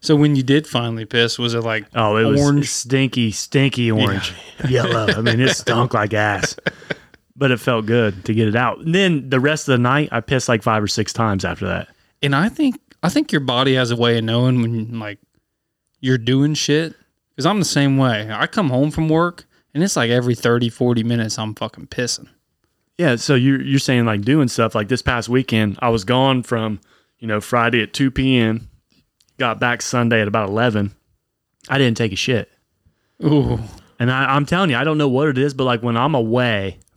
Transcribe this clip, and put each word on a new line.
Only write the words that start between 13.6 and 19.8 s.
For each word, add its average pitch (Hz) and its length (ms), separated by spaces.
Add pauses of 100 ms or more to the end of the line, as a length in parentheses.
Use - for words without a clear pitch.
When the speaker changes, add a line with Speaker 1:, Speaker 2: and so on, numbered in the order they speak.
Speaker 1:
has 123 160
a 120 60
way 117 200
of 110 60
knowing 123 380
when, 117 400
like, 104 180 (800)
you're 131 180
doing 135 360
shit. 151 400 (420)
'Cause 135 100
I'm 202 140
the 160 60
same 139 320
way. 110 340
I 110 160
come 185 220
home 135 200
from 160 200
work, 170 340 (300)
and 156 100